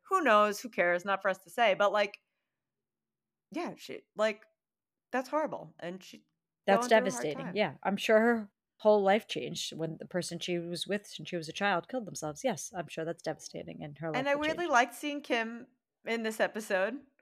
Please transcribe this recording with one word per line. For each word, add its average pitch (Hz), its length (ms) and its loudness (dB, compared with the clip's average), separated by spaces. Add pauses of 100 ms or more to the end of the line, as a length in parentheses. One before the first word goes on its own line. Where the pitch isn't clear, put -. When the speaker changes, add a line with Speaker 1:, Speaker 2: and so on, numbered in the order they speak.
Speaker 1:
Who 381 140 2
knows? 208 380 4
Who 247 100 -12
cares? 175 340 2
Not 196 180 0
for 202 60 0
us 185 160 -2
to 165 60 -20
say, 220 240 4
but, 202 180 4
like, 208 260 0 (1300)
yeah, 285 240 -6
she, - 240 -14 (160)
like, 214 260 0 (680)
that's 262 160 -2
horrible, 262 500 -4
and 180 240 -10
she - 220 -20 (420)
Speaker 2:
That's 202 200 4
Speaker 1:
going - 20 -8
through 226 80 10
a 214 40 8
hard 202 40 2
Speaker 2:
devastating, 156 420 -4
Speaker 1:
time. 180 100 -8
Speaker 2:
yeah. 190 160 2 (100)
I'm 196 140 0
sure 214 240 6
her 226 280 4 (320)
whole 214 220 6
life 196 240 4
changed - 480 -6
when 160 240 -6
the - 80 -14
person 175 320 -4
she 175 200 -2
was 170 280 -6
with 202 200 -4
since - 240 -14
she 180 60 -4
was 160 120 -6
a 160 40 -10
child 196 360 -2
killed 254 180 -8
themselves. 151 380 -8
Yes, 214 320 -4
I'm 165 120 -8
sure - 180 -8
that's 170 160 -8
devastating, 160 600 -10
and 147 160 -12
her 160 120 -6
life 196 80 -2
Speaker 1:
And 269 100 -2
I 285 60 2
Speaker 2:
will 294 80 -2
Speaker 1:
weirdly 311 220 -2
Speaker 2:
change. 311 80 -2
Speaker 1:
liked 254 220 4
seeing 294 280 -6
Kim 233 440 -4 (380)
in 226 200 -4
this 220 160 -4
episode, 214 580 0 (240)